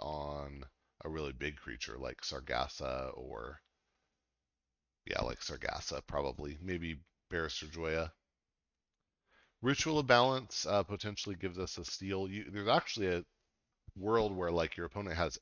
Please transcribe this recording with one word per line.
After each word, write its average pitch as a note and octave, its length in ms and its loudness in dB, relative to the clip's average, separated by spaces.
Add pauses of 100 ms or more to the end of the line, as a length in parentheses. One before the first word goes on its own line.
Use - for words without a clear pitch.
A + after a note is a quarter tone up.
on D2 640 -6 (400)
a D#2+ 40 -6
really D2+ 240 -2
big D2 240 -4
creature A1+ 420 -8
like B1+ 240 -6
Sargassa C2 920 -2
or, B1+ 440 -10 (1500)
yeah, - 160 0
like A#1+ 180 -2
Sargassa, - 680 -4
probably. C#2+ 540 -2
Maybe E2+ 380 -4 (320)
Barrister D#2+ 360 -2
Joya. D#2+ 460 0 (1500)
Ritual D3 380 4
of C3+ 80 4
Balance, B2+ 580 6
uh, G2 160 6
potentially G2+ 540 -4
gives F2+ 220 -4
us F2+ 200 -2
a F2 60 -6
steal. F#2+ 440 -2
You, G2+ 220 -6
there's G2+ 180 -2
actually A#2+ 380 4
a F2 180 2 (720)
world G#2 400 2
where, F2+ 140 2
like, E2 260 2
your E2+ 100 -4
opponent F#2 300 -4
has E2+ 240 0